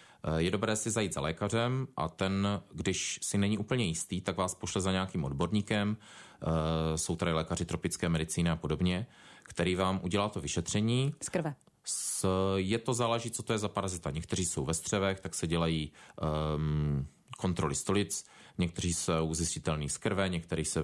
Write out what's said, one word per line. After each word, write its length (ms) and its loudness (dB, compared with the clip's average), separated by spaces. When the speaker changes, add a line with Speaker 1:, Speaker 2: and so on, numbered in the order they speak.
Speaker 1:
Eh, 40 4
je 100 2
dobré 240 0
si 160 -2
zajít 220 0
za 80 -2
lékařem 680 0
a 120 0
ten, 520 0
když 500 -2
si 140 0
není 200 4
úplně 280 0
jistý, 360 -2
tak 160 -2
vás 180 0
pošle 260 -2
za 100 2
nějakým 320 0
odborníkem. 760 0
Eh, 560 2
jsou 180 -2
tady 180 0
lékaři 320 0
tropické 440 -2
medicíny 400 2
a 60 2
podobně, 500 0
který 320 0
vám 280 2
udělá 260 2
to 120 -6
vyšetření. 720 0
Speaker 2:
Z 60 -8
krve. 260 0
Speaker 1:
S-, 420 -4
je 240 2
to 140 -2
záleží, 380 0
co 120 -6
to 100 0
je 60 2
za 100 -2
parazita. 420 -2
Někteří 340 -2
jsou 200 -2
ve 80 0
střevech, 460 0
tak 160 -8
se 120 -2
dělají, 440 2
ehm, 840 2
kontroly 380 0
stolic, 500 0
někteří 360 0
jsou 400 2
zjistitelný 560 -2
z 80 -4
krve, 320 0
někteří 360 -2
se, 180 0